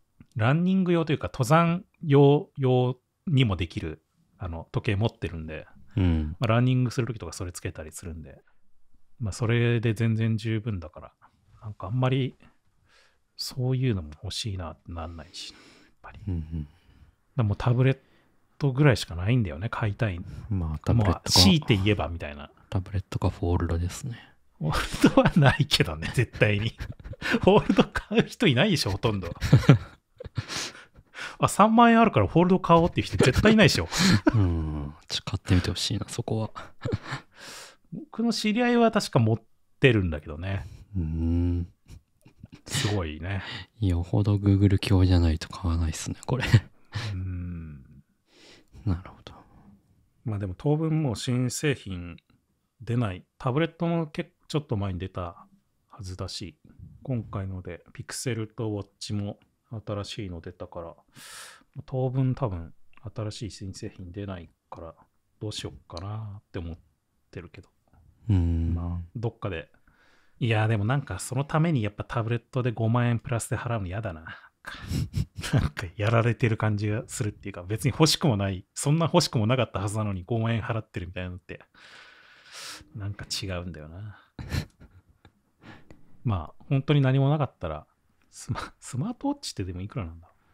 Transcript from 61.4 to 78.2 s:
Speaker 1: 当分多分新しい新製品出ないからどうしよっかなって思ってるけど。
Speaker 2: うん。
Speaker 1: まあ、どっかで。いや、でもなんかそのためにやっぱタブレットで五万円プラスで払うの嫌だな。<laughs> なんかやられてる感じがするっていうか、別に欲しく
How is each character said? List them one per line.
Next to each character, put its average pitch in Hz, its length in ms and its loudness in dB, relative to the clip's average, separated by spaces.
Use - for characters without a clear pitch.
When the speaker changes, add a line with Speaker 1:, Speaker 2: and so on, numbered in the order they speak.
Speaker 1:
当 131 240 -4
分 131 260 0
多 131 120 -4
分 85 260 -8
新 107 160 -8
し 107 160 -12
い 95 40 -10
新 95 220 -12
製 - 220 -12
品 90 160 -16
出 101 140 -10
な 92 140 -10
い 85 100 -18
か - 120 -16
ら 82 140 -16
ど 107 100 -8
う - 20 -10
し - 120 -10
よ - 80 -10
っ - 160 -20
か 87 160 -12
な 104 360 -10
っ - 120 -20
て 101 80 -8
思 85 140 -8
っ - 40 -14
て 92 100 -14
る 85 80 -18
け - 120 -20
ど。 - 80 -20
Speaker 2:
う 104 40 4
ん。 82 400 2
Speaker 1:
ま 85 300 -6
あ、 85 120 -18
ど 113 140 -6
っ - 100 -16
か 104 100 -6
で。 82 200 -8
い 117 100 0
や、 110 180 2
で 113 100 2
も 101 80 0
な 131 120 2
ん 139 40 0
か 92 180 -8
そ - 160 -8
の 135 80 0
た 156 160 -2
め 170 120 4
に 127 120 2
や 104 60 -2
っ - 40 -12
ぱ - 100 -8
タ - 200 -4
ブ 110 60 -4
レ 117 80 0
ッ - 40 -6
ト 127 120 -2
で 123 80 0
五 110 180 0
万 120 200 2
円 117 100 0
プ - 100 -12
ラ 117 100 -2
ス - 100 -8
で 113 80 -2
払 120 200 -4
う 104 40 -4
の 92 60 -6
嫌 92 140 -6
だ 104 120 -6
な。 80 120 -16
<laughs> - 920 -4
な 131 60 4
ん - 100 0
か - 260 -10
や 101 140 0
ら 117 120 4
れ 113 140 2
て 117 120 0
る 110 100 0
感 107 200 0
じ 107 120 -4
が 107 180 -4
す - 160 -8
る 104 60 -4
っ - 40 -10
て - 160 -14
い - 20 -12
う - 20 -14
か、 90 100 -12
別 104 220 -6
に 135 60 2
欲 160 160 4
し - 100 2
く - 100 0